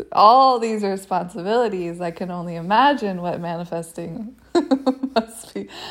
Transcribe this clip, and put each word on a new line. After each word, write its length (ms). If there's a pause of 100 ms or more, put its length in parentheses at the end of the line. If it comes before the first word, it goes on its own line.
(120)
all 460
these 240
responsibilities. 1160
I 100
can 200
only 260
imagine 640
what 180
manifesting 960 (180)
<laughs> 600
must 400
be, 140 (220)